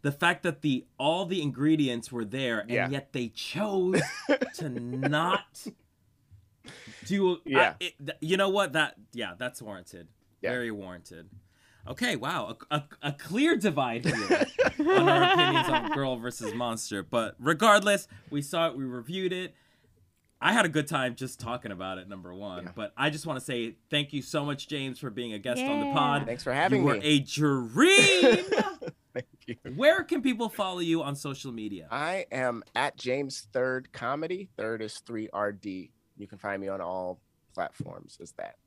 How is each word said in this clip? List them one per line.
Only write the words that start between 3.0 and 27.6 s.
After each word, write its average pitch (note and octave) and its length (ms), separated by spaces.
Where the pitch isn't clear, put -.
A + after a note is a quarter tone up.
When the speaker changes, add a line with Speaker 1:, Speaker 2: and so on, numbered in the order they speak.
Speaker 1:
they B2 160
chose F#3+ 720
Speaker 2:
<laughs> - 280
Speaker 1:
to C3+ 120
not C3+ 960
do. F#3 400
Speaker 2:
Yeah. G#2+ 340
Speaker 1:
I, F3+ 60
it, E3 80
th-, D3+ 160
you E3+ 160
know G3 120
what? F#3+ 240
That, D3+ 220
yeah, G#2+ 240
that's B2 240
warranted. F#2 460
Speaker 2:
Yeah. - 100
Speaker 1:
Very A#2+ 200
warranted. F2+ 580
Okay, A3+ 280
wow, A#2+ 400
a, D3+ 60
a, D3 80
a C#3+ 120
clear C#4 420
divide C#3 500
here D4+ 400
Speaker 2:
<laughs> - 20
Speaker 1:
on F#4+ 280
our F4+ 240
opinions F4 340
on D4+ 260
Girl C3+ 240
versus A2+ 360
Monster. A2+ 480
But A2 380
regardless, G3+ 680
we C#3+ 140
saw E3 240
it, B2+ 100
we C#3 60
reviewed D3 500
it. F#3 220
I C#3+ 100
had A3 120
a E3+ 40
good D3 180
time C3 280
just - 240
talking A#2+ 320
about F#2+ 280
it, F#2 100
number F#2 240
one. F#2 320
Speaker 2:
Yeah. F2+ 80
Speaker 1:
But G#2+ 240
I C#3+ 140
just D3+ 160
wanna C3 140
say A#2+ 340
thank D3 220
you C#3+ 120
so D3 200
much, C#3+ 240
James, C3+ 320
for C3+ 120
being A#2 220
a G#2 60
guest B2 220
on D3 200
the - 60
Speaker 3:
Yeah. C#4 60
Speaker 1:
pod. C#3+ 320
Speaker 2:
Thanks A#2+ 180
for B2+ 100
having D#3 280
Speaker 1:
You C3+ 60
were B2 100
Speaker 2:
me. G2+ 80
Speaker 1:
a D3+ 140
dream. A#3 1300